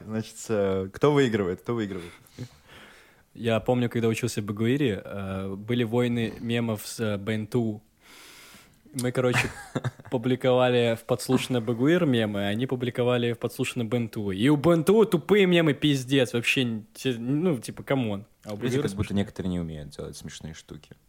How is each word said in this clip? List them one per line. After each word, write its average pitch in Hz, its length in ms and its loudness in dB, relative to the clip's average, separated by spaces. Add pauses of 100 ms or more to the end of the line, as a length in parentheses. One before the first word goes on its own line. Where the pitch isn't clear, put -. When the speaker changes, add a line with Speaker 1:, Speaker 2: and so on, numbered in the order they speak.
Speaker 1:
значит, 110 300 -6 (140)
э, 95 440 0
кто 143 200 2
выигрывает? 107 480 2
Кто - 140 -4
выигрывает? 95 380 -6 (1200)
Speaker 2:
Я 113 260 0
помню, 123 280 0
когда 113 200 0
учился 113 340 -2
в - 20 -8
Багуире, 113 600 0
э, 98 520 -8
были 120 280 -2
войны 117 560 0
мемов 117 460 -2
с, - 140 -10
э, 107 180 -2
Бенту. 110 640 -2 (1200)
Мы, 123 100 0
короче, 123 360 0 (260)
Speaker 1:
<laughs> - 360 -8
Speaker 2:
публиковали 123 920 2
в - 40 -20
подслушанной 127 560 0
Багуир 131 460 2
мемы, 107 400 2
а - 20 0
они 110 180 -2
публиковали 123 680 0
в 113 60 -6
подслушанной 123 480 -4
Бенту. 110 440 -2
И 98 180 2
у 151 80 6
Бенту 170 480 6
тупые 196 420 4
мемы, 170 280 4
пиздец, 135 580 2
вообще, 120 300 2
н-, 113 320 -4
те-, 131 240 -4
ну, 143 400 0
типа, - 240 -12
камон. 107 420 -2 (200)
А 107 80 -10
у 104 40 -6
Speaker 1:
Люди 123 200 -2
Speaker 2:
Багуира 143 60 2
Speaker 1:
как 151 100 -4
будто 101 160 -4
Speaker 2:
смешные. 98 160 0
Speaker 1:
некоторые - 260 -6
не 90 100 -2
умеют 78 300 -8
делать 73 260 -12
смешные - 380 -14
штуки. - 400 -20 (140)